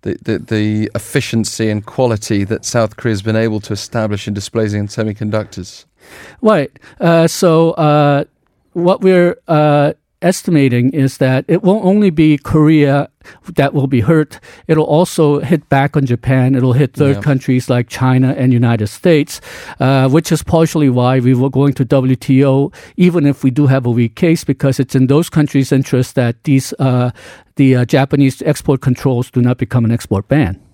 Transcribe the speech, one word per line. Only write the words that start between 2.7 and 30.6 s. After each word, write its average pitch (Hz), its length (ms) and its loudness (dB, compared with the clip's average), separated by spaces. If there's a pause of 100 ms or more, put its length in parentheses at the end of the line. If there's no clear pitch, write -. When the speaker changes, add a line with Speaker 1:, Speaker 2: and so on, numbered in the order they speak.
Speaker 1:
Korea's 107 260 -4
been 110 140 -2
able 110 240 -2
to 104 120 -10
establish 104 560 -6
in 107 60 -6
displays 104 400 -4
and 104 140 -4
semiconductors. 107 1000 -8 (560)
Speaker 2:
Right. 202 280 0 (300)
Uh, 170 260 4
so, 165 460 2
uh, 147 520 2 (500)
what 175 260 0
we're, 180 360 2 (120)
uh, 151 460 2 (280)
estimating 135 680 0
is 135 260 -2
that 131 320 0
it 185 140 0
won't 208 200 2
only 202 280 2
be 156 260 2
Korea 147 720 2 (460)
that - 180 0
will 139 140 -2
be 135 160 0
hurt. 156 360 0 (280)
It'll 156 180 0
also 151 560 0
hit 151 300 -2
back 139 260 0
on 143 80 0
Japan. 131 500 0
It'll 127 200 2
hit 135 180 0
third 139 240 0
Speaker 1:
Yeah. - 60 -8
Speaker 2:
countries 131 480 -2
like 120 180 0
China 131 480 0
and 127 160 2
United 117 360 0
States, - 520 0 (380)
uh, 135 320 2
which 160 200 0
is 156 120 0
partially 160 480 0
why 123 300 2
we 123 120 2
were 127 160 2
going 135 240 0
to 135 140 -2
W 131 300 2
T 135 280 2
O, 139 260 0 (280)
even 175 260 2
if 143 180 0
we 135 80 2
do 143 180 0
have 131 180 0
a 123 40 0
weak 117 240 0
case, 170 300 0
because 135 340 -2
it's - 160 -4
in 131 120 2
those 147 240 0
countries' 143 420 0
interest 131 440 -2
that 120 280 -2
these, 135 340 0
uh, 123 340 0 (440)
the, 131 200 4
uh, 123 100 0
Japanese 135 560 0
export 147 400 -2
controls 123 480 -2
do 127 100 -2
not 120 160 0
become 117 300 -2
an 107 40 2
export 104 380 -4
ban. 131 320 -2 (140)